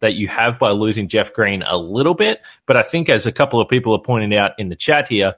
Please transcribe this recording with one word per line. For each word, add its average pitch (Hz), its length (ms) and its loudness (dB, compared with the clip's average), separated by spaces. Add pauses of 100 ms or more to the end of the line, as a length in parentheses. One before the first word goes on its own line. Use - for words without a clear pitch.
that 110 140 0
you 104 140 -4
have 120 300 -2
by 117 120 2
losing 104 360 -2
Jeff 107 280 -2
Green 101 320 0
a 90 100 -2
little 113 380 0
bit. - 260 -2 (240)
But 123 140 4
I 113 40 4
think, 165 280 -2
as 117 160 2
a 107 60 -4
couple 123 280 0
of 104 80 0
people 120 260 0
are 98 60 0
pointing 107 340 0
out 101 220 2
in 95 140 -6
the 82 60 -10
chat 147 340 0
here, 98 280 0